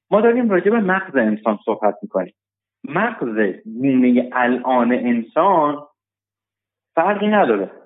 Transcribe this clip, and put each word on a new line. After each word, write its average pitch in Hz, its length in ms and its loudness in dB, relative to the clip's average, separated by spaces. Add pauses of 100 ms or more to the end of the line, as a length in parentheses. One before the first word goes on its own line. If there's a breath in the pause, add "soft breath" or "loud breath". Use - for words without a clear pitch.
(100)
ما 202 100 2
داریم 233 300 2
راجع 185 200 2
به 233 100 2
مغز 185 360 -2
انسان 110 480 0
صحبت 104 380 -2
می‌کنیم. 92 320 -6 (500)
مغز 135 720 -2 (100)
گونه 123 680 2
الان 123 600 0
انسان 143 960 0 (1080)
فرقی 196 320 0
نداره. 131 440 2 (160)